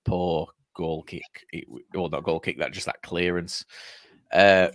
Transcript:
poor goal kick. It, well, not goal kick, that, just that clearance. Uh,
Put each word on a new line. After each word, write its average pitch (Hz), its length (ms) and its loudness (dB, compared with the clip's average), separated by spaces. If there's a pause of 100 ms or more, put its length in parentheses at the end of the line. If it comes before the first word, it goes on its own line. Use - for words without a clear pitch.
poor 87 440 -2 (260)
goal 80 300 -6
kick. - 460 -18
It, - 140 -12 (300)
well, 85 160 -4
not 73 140 -6
goal 82 160 -2
kick, 73 180 -6
that, 71 140 -6
just 92 140 -12
that - 160 -8
clearance. 87 600 -4 (680)
Uh, 95 420 8